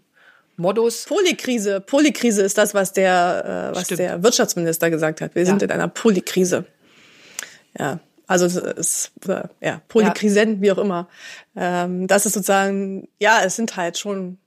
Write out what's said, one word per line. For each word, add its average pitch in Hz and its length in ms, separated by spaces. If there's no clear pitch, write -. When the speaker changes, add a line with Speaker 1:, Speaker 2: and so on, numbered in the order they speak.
Speaker 1:
Krisenmodus. 226 500
Speaker 2:
Polykrise. 240 720
Polykrise 240 640
ist 196 160
das, 208 160
was 196 180
der, 180 800
äh, - 40
was 180 100
Speaker 1:
Stimmt. 180 140
Speaker 2:
der 175 220
Wirtschaftsminister 175 680
gesagt 156 300
hat. 160 140
Wir 170 80
Speaker 1:
Ja. 180 60
Speaker 2:
sind 196 140
in - 100
einer 165 160
Polykrise. 180 760
Ja. 143 200
Also 180 180
es 175 100
ist, - 560
äh, 185 140
ja, 160 260
Polykrisen, 208 680
Speaker 1:
Ja. 190 40
Speaker 2:
wie 196 120
auch 190 60
immer. 180 300
Ähm, 180 520
das 196 180
ist 202 60
sozusagen, 196 720
ja, 208 240
es 185 100
sind 226 220
halt 175 220
schon 190 480